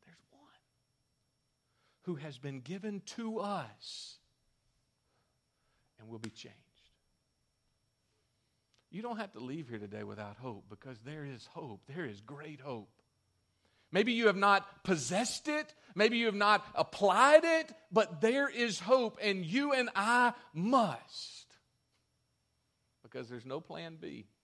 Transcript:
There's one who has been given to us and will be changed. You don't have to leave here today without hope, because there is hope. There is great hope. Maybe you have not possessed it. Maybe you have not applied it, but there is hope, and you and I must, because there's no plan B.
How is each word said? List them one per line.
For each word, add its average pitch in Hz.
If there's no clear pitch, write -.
There's -
one 269
who 180
has 143
been 135
given 190
to 226
us 175
and 107
will 113
be 110
changed. -
You 185
don't 233
have 208
to -
leave 131
here 117
today 104
without 104
hope, 117
because 110
there 143
is 135
hope. 180
There 165
is 104
great 147
hope. 123
Maybe 220
you 233
have 196
not 196
possessed 180
it. 302
Maybe 220
you 233
have 202
not 208
applied 233
it, 320
but 180
there 269
is 233
hope, 226
and 196
you 269
and 254
I 233
must, 185
because 127
there's 120
no 131
plan 165
B. 156